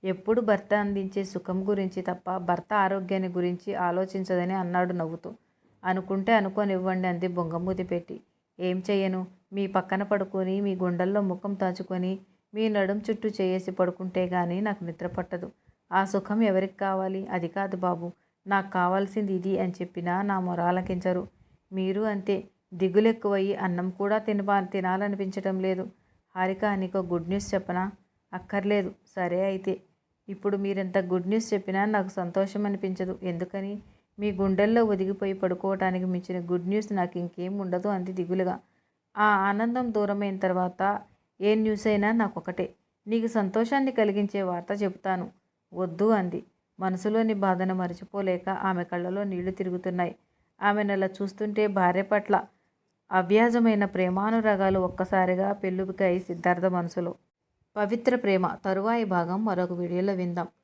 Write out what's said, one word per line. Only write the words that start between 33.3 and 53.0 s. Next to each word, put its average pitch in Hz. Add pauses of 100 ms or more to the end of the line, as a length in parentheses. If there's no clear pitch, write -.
మీ 208
గుండెల్లో 196
ఒదిగిపోయి 196
పడుకోవటానికి 185
మించిన 180
గుడ్ 175
న్యూస్ 208
నాకు 180
ఇంకేం 175
ఉండదు 185
అంది 190
దిగులుగా. 180 (600)
ఆ 208 (160)
ఆనందం 233
దూరమైన 202
తర్వాత 185 (580)
ఏ 202
న్యూస్ 214
అయినా 208
నాకొకటే. 190 (400)
నీకు 226
సంతోషాన్ని 226
కలిగించే 208
వార్త 180 (100)
చెబుతాను. 190 (460)
వద్దు 180
అంది. 180 (380)
మనసులోని 214
బాధను 185
మరచిపోలేక 185 (140)
ఆమె 185
కళ్ళలో 175
నీళ్లు 185
తిరుగుతున్నాయి. 180 (460)
ఆమెనలా 202
చూస్తుంటే 202
భార్య 190
పట్ల 202 (760)